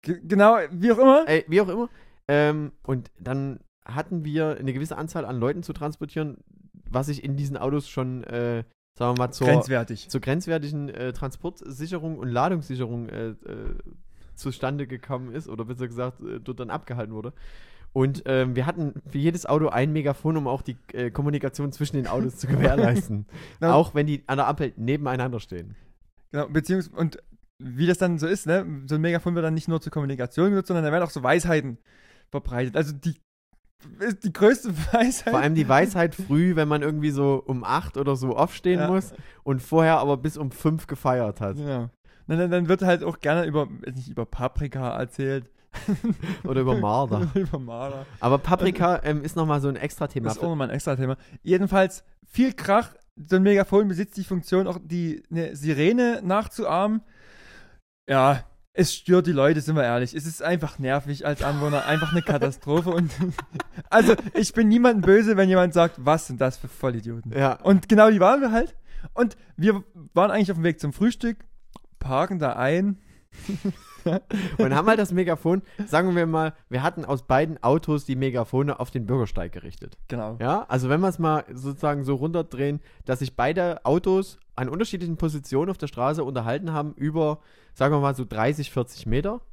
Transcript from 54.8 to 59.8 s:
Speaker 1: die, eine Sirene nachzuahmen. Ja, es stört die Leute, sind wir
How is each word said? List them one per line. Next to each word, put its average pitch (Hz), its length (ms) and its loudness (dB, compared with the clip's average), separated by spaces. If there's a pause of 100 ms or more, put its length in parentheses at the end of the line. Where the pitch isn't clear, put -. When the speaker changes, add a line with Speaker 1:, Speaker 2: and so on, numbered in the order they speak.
Speaker 1:
die, 165 480 -4
eine 165 260 -4
Sirene 170 640 2
nachzuahmen. 208 800 0 (1080)
Ja, 135 360 4 (280)
es - 220 2
stört 180 320 4
die 175 60 2
Leute, 147 280 4
sind 147 140 -2
wir 151 80 2